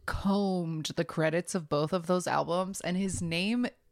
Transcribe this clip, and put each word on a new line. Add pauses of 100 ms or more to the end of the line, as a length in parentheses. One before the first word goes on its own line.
combed
the
credits
of
both
of
those
albums,
and
his
name (240)